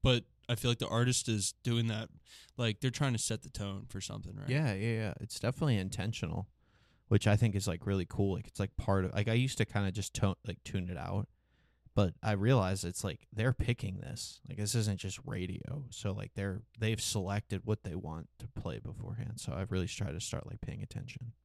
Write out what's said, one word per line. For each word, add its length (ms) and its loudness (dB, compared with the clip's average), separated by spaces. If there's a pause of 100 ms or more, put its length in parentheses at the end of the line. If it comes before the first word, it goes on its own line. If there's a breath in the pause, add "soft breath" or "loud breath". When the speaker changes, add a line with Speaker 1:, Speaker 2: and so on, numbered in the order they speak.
Speaker 1:
But 200 6 (260)
I 60 4
feel 160 2
like 80 2
the 80 -2
artist 420 4
is 240 2 (100)
doing 240 2
that, 220 -2 (480 loud breath)
like, 240 0
they're 80 2
trying 240 2
to 60 0
set 240 -2
the 60 -14
tone 380 -6
for 140 -8
something, 340 -8
right? 140 -6
Speaker 2:
Yeah, 240 2
yeah, 200 0
yeah. 280 -2
It's 180 -8
definitely 380 2
intentional, 720 -2 (600 soft breath)
which 200 8
I 80 8
think 200 4
is, 120 0
like, 180 -4
really 240 2
cool. 240 2
Like, 140 -4
it's, 120 -14
like, 180 -2
part 280 4
of, 80 -2
like, 140 2
I 60 2
used 260 2
to 60 4
kinda 260 0
just 240 -4
tone, 200 4 (120)
like, 160 -8
tune 260 -4
it 80 -6
out, 320 -2 (640 soft breath)
but 300 4
I 80 2
realized 520 4
it's, 200 -4
like, 280 -6
they're 220 2
picking 460 0
this. 500 -10
Like, 80 -8
this 160 -2
isn't 260 2
just 240 -6
radio. 680 -6
So, 220 -4
like, 200 -8
they're, 300 -4 (160)
they've 220 2
selected 640 -2
what 180 0
they 120 -6
want 320 -6 (120)
to 80 -12
play 320 -8
beforehand. 600 -8
So 140 -6
I've 180 -4
really 160 0
tried 260 -4
to 60 -6
start, 280 -6
like, 140 -10
paying 200 -8
attention. 520 -10 (120)